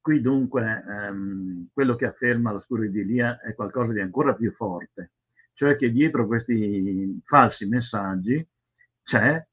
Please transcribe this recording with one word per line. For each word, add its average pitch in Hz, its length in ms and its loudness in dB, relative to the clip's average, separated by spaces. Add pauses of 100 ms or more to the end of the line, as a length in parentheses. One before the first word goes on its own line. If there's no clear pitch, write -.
Qui 151 200 2
dunque, 123 680 0
ehm, 98 840 -8
quello 127 240 2
che 123 100 -2
afferma 117 460 0
la 98 80 -6
scuola 110 260 -4
di 101 140 -2
Elia 120 400 0
è 110 140 -10
qualcosa 117 380 -2
di 104 80 -2
ancora 104 340 0
più 113 180 -2
forte, 87 600 -10 (400)
cioè 143 240 4
che 120 140 2
dietro 127 360 2
questi 101 1000 -2
falsi 120 420 4
messaggi 110 800 -2 (560)
c'è 139 500 2